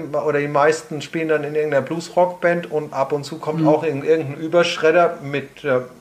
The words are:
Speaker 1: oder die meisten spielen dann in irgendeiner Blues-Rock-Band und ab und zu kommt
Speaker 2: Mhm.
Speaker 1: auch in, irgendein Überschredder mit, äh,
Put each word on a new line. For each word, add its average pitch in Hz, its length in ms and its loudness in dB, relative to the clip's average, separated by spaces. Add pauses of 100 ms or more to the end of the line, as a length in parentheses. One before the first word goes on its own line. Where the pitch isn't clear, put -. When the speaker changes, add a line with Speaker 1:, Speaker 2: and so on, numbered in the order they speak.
(180)
Speaker 1:
oder 147 220 0
die 143 100 -2
meisten 147 520 2
spielen 160 280 -4
dann 147 160 0
in 147 100 -6
irgendeiner 151 300 0
Blues-Rock-Band 170 840 0
und 151 220 -4
ab 135 220 -2
und 143 100 -2
zu 151 140 -10
kommt 156 240 -4
Speaker 2:
Mhm. 156 80 4
Speaker 1:
auch 156 140 4
in, 139 200 -2
irgendein 151 380 0
Überschredder 170 800 2
mit, 139 400 -8
äh, 131 160 2 (220)